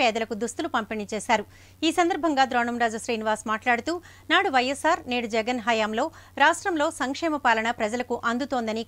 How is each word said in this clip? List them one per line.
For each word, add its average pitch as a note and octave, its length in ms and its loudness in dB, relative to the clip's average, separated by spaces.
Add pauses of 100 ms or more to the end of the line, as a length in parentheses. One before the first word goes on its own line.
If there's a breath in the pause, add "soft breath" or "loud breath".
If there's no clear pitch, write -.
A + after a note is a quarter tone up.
పేదలకు A3+ 440 0
దుస్తులు D#4+ 320 -6
పంపిణీ G#3+ 380 -4
చేశారు. G#3 320 0 (420 soft breath)
ఈ D#4 100 2
సందర్భంగా D#4+ 540 2
ద్రోణంరాజు A#3+ 540 0
శ్రీనివాస్ A3 460 -2
మాట్లాడుతూ, A#3+ 420 0 (380 soft breath)
నాడు F#4 240 4
వైఎస్ఆర్, C#4+ 460 2 (100)
నేడు A#3+ 240 -2
జగన్ A3+ 320 -2
హయాంలో A3 380 0 (380 soft breath)
రాష్ట్రంలో E4 440 2 (140)
సంక్షేమ D4+ 320 -2 (140)
పాలన A3+ 220 2 (120)
ప్రజలకు A#3 340 -4 (160)
అందుతోందని A#3 560 -2